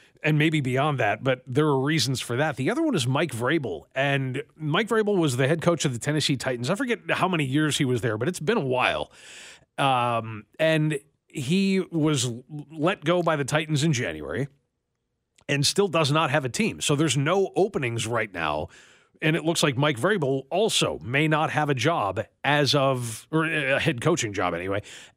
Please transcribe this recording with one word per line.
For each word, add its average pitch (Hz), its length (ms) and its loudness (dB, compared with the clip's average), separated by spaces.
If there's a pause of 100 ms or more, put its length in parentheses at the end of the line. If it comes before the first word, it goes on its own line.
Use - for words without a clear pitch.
(240)
and 156 160 2
maybe 156 220 2
beyond 131 380 0
that, 110 240 0
but 127 220 0
there 147 220 2
are 139 120 2
reasons 131 400 0
for - 180 -4
that. 147 180 0
The 139 160 -2
other 277 100 -2
one 302 140 0
is 131 100 0
Mike 165 260 0
Vrabel, 120 520 -2 (100)
and 135 480 0 (140)
Mike 156 320 0
Vrabel 214 300 2
was 147 200 2
the 131 100 2
head 160 140 0
coach 170 240 2
of 135 80 -2
the 113 60 -6
Tennessee 147 360 0
Titans. 123 360 -4
I 196 40 0
forget 240 240 -2 (120)
how 165 160 0
many 160 180 0
years 143 320 0
he 147 80 0
was 123 160 0
there, 107 160 -2
but 120 100 -2
it's 180 120 -4
been 202 180 0
a 156 80 0
while. 110 460 0 (680)
Um, 120 680 0 (140)
and 156 400 2 (280)
he 190 520 0 (120)
was 151 340 2
l-, 123 180 -6 (280)
let 165 320 -2
go 175 180 2
by 165 140 2
the 143 100 -2
Titans 151 380 0
in 165 100 4
January 87 540 -4 (1000)
and 143 180 0
still 202 220 2
does 160 240 2
not 156 200 2
have 143 140 2
a 123 40 -2
team. 180 320 -2
So 147 140 2
there's 139 200 0
no 170 400 2
openings 139 520 0
right 110 260 -2
now. 78 360 -2 (520)
And 156 140 2
it 156 100 -4
looks 165 180 0
like 143 140 2
Mike 147 220 0
Vrabel 135 500 0
also 170 540 0
may 135 240 0
not 156 240 2
have 151 180 0
a 147 60 0
job 113 460 0 (220)
as 143 320 2
of, 127 560 -2
or 160 140 2
a 151 340 0
head 123 220 0
coaching 143 320 0
job 90 200 0
anyway, 95 280 -4 (360)